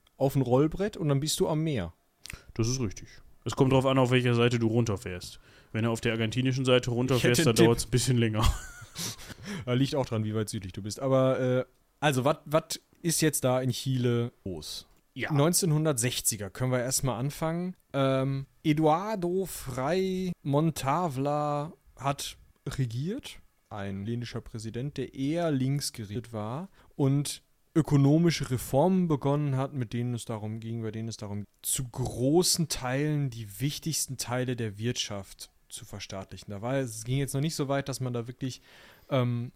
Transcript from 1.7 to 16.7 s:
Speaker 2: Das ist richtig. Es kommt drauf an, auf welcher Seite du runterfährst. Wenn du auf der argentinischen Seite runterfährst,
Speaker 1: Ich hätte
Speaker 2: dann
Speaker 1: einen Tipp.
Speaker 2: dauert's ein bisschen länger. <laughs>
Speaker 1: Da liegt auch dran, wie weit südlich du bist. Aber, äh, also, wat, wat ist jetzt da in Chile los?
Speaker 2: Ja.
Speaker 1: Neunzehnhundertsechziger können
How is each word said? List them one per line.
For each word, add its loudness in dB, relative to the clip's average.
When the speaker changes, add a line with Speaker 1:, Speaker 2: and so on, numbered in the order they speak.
Speaker 2:
Das 0
ist -2
richtig. -6
Es -6
kommt 4
drauf 6
an, 4
auf 6
welcher 4
Seite 4
du 2
runterfährst. -2
Wenn -2
du 2
auf -2
der 2
argentinischen 0
Seite 6
runterfährst, 2
Speaker 1:
Ich 6
hätte 4
Speaker 2:
dann 6
Speaker 1:
einen 4
Tipp. 8
Speaker 2:
dauert's 4
ein -6
bisschen 4
länger. 2
<laughs> 2
Speaker 1:
Da 0
liegt 2
auch 2
dran, -2
wie -4
weit -2
südlich -8
du -8
bist. -8
Aber, 2
äh, 2
also, 2
wat, 2
wat -2
ist 0
jetzt 2
da 2
in 0
Chile 0
los? -10
Speaker 2:
Ja. -6
Speaker 1:
Neunzehnhundertsechziger 2
können -2